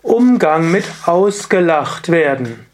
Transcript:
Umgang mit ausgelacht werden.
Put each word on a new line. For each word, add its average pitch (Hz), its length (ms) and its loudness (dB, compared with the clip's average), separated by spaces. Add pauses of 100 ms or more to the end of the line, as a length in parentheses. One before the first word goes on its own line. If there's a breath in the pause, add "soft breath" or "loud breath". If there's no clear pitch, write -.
Umgang 196 680 2
mit 185 140 0 (220)
ausgelacht 175 1040 0
werden. 131 640 -2